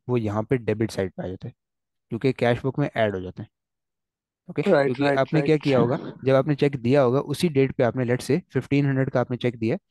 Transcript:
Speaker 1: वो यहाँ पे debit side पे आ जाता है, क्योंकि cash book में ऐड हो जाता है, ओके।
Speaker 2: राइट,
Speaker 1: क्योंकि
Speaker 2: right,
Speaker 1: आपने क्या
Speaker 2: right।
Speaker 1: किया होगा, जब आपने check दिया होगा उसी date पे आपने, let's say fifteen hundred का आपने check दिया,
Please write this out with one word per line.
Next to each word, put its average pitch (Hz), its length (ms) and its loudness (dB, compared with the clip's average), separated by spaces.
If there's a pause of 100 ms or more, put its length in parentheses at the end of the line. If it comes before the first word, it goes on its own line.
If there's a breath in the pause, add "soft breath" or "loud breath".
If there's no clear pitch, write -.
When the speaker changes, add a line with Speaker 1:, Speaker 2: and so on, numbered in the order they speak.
Speaker 1:
वो 123 80 0
यहाँ 107 260 -2
पे 131 140 -2
debit 110 340 -2
side 95 200 -4
पे - 120 -10
आ - 40 -6
जाता 92 200 -10
है, - 60 -14 (580)
क्योंकि 123 220 -2
cash 120 280 0
book 135 180 -4
में 143 160 -2
ऐड 107 200 0
हो 92 60 -6
जाता 90 220 -10
है, - 60 -16 (1000)
ओके। 147 120 -6
Speaker 2:
राइट, 151 240 2
Speaker 1:
क्योंकि 127 180 -2
Speaker 2:
right, 139 160 2
Speaker 1:
आपने 151 220 0
क्या 151 120 2
Speaker 2:
right। 147 100 0
Speaker 1:
किया 135 160 2
होगा, 120 180 2 (280)
जब 131 100 4
आपने 139 200 2
check 139 200 2
दिया 127 260 2
होगा 131 200 4
उसी 160 280 -2
date 135 260 2
पे 135 80 2
आपने, 123 220 0
let's 123 240 -2
say 165 120 0 (120)
fifteen 139 320 0
hundred 135 240 0
का 127 120 0
आपने 120 160 -4
check 123 220 -4
दिया, 117 180 -2 (140)